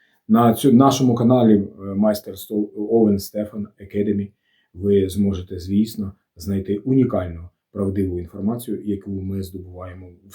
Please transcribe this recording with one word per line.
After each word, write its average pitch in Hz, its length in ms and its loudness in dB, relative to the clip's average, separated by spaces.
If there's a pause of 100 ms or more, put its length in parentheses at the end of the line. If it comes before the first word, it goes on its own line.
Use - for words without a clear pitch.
(280)
На 113 260 6
цю, 131 200 4
нашому 127 420 6
каналі, 117 400 4
е, 98 260 -4
майстер 98 560 -2
Сто-, 104 380 -6
Овен 107 440 2
Стефан 104 480 -8 (140)
Academy 101 500 -4 (420)
ви 98 360 2
зможете, 95 500 -2
звісно, 98 540 -2 (220)
знайти 98 420 -4
унікальну, 92 720 0 (220)
правдиву 95 480 -4
інформацію, 98 680 -6
яку 101 260 -6
ми 95 320 -6
здобуваємо 90 640 -16 (260)